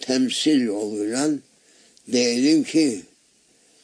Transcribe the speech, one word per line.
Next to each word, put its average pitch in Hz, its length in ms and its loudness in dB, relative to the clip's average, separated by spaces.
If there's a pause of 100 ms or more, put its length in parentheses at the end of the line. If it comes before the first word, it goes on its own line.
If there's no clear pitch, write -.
temsil 131 680 0
olunan 110 720 -4 (720)
diyelim 123 520 2
ki 135 380 0 (840)